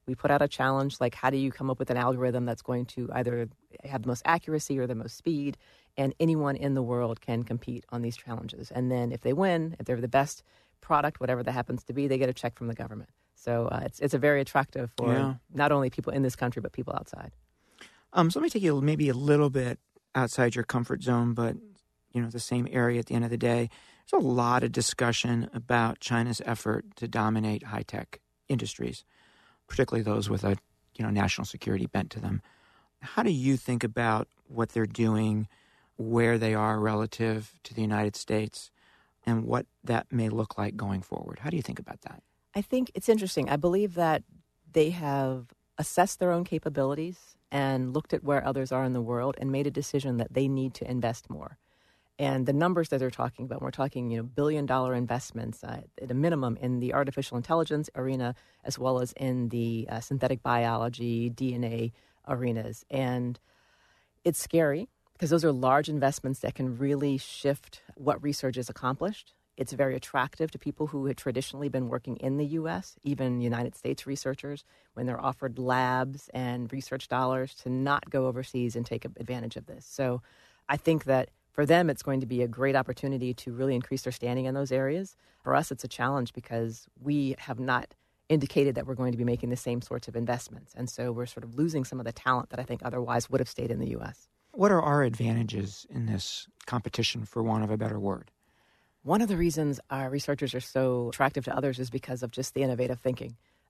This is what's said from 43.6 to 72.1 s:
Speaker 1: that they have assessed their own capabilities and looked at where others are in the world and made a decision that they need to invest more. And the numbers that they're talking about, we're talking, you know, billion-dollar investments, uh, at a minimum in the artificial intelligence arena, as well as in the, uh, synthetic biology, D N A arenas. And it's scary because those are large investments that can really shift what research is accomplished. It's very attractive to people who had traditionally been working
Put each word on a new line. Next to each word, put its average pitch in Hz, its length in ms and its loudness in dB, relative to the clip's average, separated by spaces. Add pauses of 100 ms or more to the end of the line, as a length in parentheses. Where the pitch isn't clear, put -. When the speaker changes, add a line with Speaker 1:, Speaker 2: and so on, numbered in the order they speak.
Speaker 1:
that 160 260 4 (500)
they 156 180 6
have 139 580 -2 (280)
assessed - 420 2
their 180 140 4
own 175 120 2
capabilities 151 920 -4 (140)
and 131 440 0
looked - 180 -2
at 151 100 0
where 143 220 2
others 135 280 -2
are 131 120 2
in 127 80 0
the 123 80 0
world 120 400 0
and 135 100 -2
made 139 160 0
a 143 40 0
decision 135 480 -2
that - 160 -2
they 135 140 2
need 131 260 0
to - 160 -8
invest 120 400 -2
more. 73 260 -12 (600)
And 135 260 0
the 139 80 2
numbers 170 380 2
that 139 80 0
they're 127 120 0
talking 123 360 -6
about, - 160 -8
we're 131 80 -4
talking, 131 400 -4
you 113 80 -2
know, 113 60 -4
billion-dollar 131 680 0
investments, 120 720 -4
uh, 123 180 -10 (200)
at 127 80 -10
a 123 40 -2
minimum 139 460 2
in 127 200 0
the 123 120 -2
artificial 135 460 -2
intelligence 151 560 0
arena, 127 400 -2 (300)
as - 140 -6
well 127 220 2
as 127 120 -4
in 127 360 -2
the, 117 400 -2
uh, 113 120 -6
synthetic 127 420 -2
biology, 120 880 0
D 123 240 -2
N 120 100 -2
A 117 280 -2 (340)
arenas. 117 640 -4
And 127 480 -2 (840)
it's 170 140 2
scary 165 520 0 (240)
because 156 160 -2
those 165 140 4
are 156 80 6
large 131 360 4
investments 135 520 0
that - 140 -4
can 127 220 -4
really 139 400 0
shift - 640 -4 (140)
what 151 280 0
research 135 360 -2
is 123 100 -6
accomplished. 135 640 -4 (240)
It's 135 160 -6
very 131 240 0
attractive 139 560 -2
to 139 60 -12
people 151 300 -4
who 139 180 -4
had 139 100 -2
traditionally 135 520 -4
been 127 200 -2
working 123 300 -4